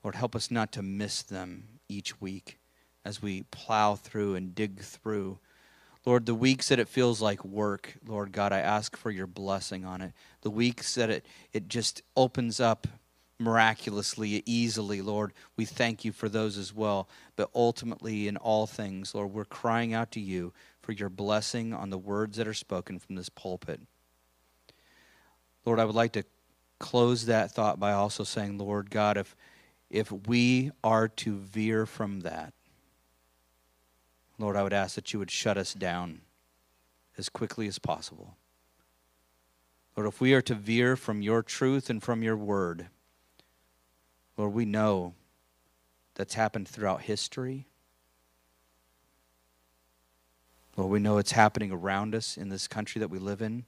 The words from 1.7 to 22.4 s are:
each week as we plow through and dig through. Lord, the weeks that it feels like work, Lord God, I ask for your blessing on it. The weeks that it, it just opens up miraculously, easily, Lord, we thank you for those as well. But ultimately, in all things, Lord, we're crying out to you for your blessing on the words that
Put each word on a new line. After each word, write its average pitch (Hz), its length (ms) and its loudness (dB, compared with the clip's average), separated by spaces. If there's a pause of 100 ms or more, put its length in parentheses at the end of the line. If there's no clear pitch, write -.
each 101 320 -8
week 95 380 -10 (460)
as 104 160 -8
we 98 300 -4
plow 107 440 2
through 101 400 -2
and 92 200 -4
dig 98 260 -4
through. 98 580 -6 (680)
Lord, 123 180 6
the 117 100 2
weeks 127 360 4
that 131 80 8
it 113 100 2
feels 120 320 2
like 104 240 0
work, 101 640 -2
Lord 101 260 -6
God, 101 200 2
I 98 80 2
ask 104 360 0
for - 140 -4
your 95 160 -4
blessing 98 580 -6
on 92 160 -8
it. 92 120 -8 (280)
The 107 100 -2
weeks 120 440 0
that 117 160 2
it, 95 160 -2 (260)
it 98 160 -4
just - 340 -4 (140)
opens 123 420 2
up 117 280 2 (520)
miraculously, 110 1080 2
easily, 110 560 0
Lord, 104 320 -2 (220)
we 113 100 -2
thank 117 380 -2
you 110 80 -4
for 107 180 -4
those 107 260 -2
as 98 180 -10
well. 104 320 0 (300)
But - 180 -2
ultimately, 113 760 0
in 101 100 -4
all 107 280 2
things, 98 480 -10
Lord, 101 180 -6
we're 104 120 -8
crying 117 480 -2
out 113 200 -2
to 113 80 -8
you 90 340 -6 (260)
for - 120 -10
your 101 180 -6
blessing 107 640 -2
on 98 160 -6
the 95 80 -4
words 101 400 -4
that 113 100 -2